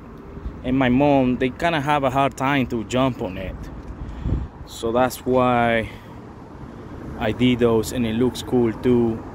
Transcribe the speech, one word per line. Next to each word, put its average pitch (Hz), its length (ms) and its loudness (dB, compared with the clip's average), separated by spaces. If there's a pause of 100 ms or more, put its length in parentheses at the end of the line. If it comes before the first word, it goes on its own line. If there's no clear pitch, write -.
(640)
and 127 160 0
my 131 80 4
mom, 127 520 4
they 131 100 2
kinda 165 320 -2
have 147 240 2
a 131 40 4
hard 135 280 0
time 135 300 2
to 113 180 -4
jump 123 360 0
on 92 160 -6
it. 95 160 -8 (1120)
So - 280 -4
that's 123 320 2
why 120 640 4 (1300)
I 113 140 0
did 123 260 4
those, 113 320 4
and 123 140 0
it 110 80 -2
looks 120 300 0
cool 120 280 2
too. 117 500 2 (140)